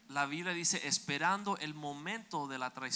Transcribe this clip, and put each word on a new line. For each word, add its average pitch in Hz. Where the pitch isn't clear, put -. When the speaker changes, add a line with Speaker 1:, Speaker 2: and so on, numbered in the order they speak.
Speaker 1:
La 139
Biblia 175
dice, 170
"Esperando 175
el 151
momento 151
de 135
la 127
Speaker 2:
I'm 127